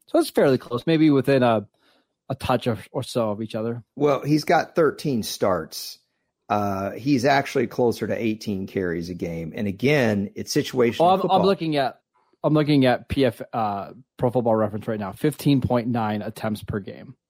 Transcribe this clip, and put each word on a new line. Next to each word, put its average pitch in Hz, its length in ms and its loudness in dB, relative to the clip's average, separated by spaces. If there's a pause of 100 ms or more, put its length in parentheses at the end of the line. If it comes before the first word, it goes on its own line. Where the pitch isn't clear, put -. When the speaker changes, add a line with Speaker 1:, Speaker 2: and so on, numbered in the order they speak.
Speaker 1:
So 320 140 2
it's 311 100 0
fairly 143 280 4
close, - 280 -8
maybe 160 240 4
within 135 320 4
a, 110 240 2 (640)
a - 80 -6
touch - 320 -2
or, 110 100 -2 (140)
or 135 100 -4
so 113 280 -2
of 104 120 -6
each 110 140 -8
other. 117 260 -6 (140)
Speaker 2:
Well, 139 240 2
he's 147 240 0
got - 320 0
thirteen 139 480 2
starts. - 760 -4 (520)
Uh, 101 420 -2
he's 123 320 0
actually 135 420 2
closer 113 400 0
to 101 80 -2
eighteen 104 520 -4
carries 87 420 -4
a 90 60 -10
game. 82 420 -8
And 107 100 -4
again, 107 720 0
it's - 180 -8
situational 127 460 0
Speaker 1:
Oh, 160 60 6
I'm, 180 80 6
I'm 190 80 0
Speaker 2:
football. 185 240 2
Speaker 1:
looking 165 300 0
at, 131 240 -2 (440)
I'm 151 80 0
looking 147 320 4
at 123 240 2
P 139 160 2
F, 120 160 0 (140)
uh, 101 380 -4 (260)
Pro 127 120 0
Football 113 240 2
Reference 107 320 -2
right 110 140 -4
now. 98 120 -6
Fifteen 143 500 0
point 123 260 0
nine 110 320 -2
attempts 107 420 -6
per - 180 -6
game - 360 -14 (140)